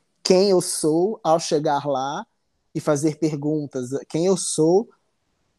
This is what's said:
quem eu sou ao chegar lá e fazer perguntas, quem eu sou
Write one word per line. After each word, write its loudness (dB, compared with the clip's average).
quem 4
eu 4
sou 0
ao 2
chegar -2
lá -4
e -8
fazer 0
perguntas, -4
quem -2
eu 2
sou 2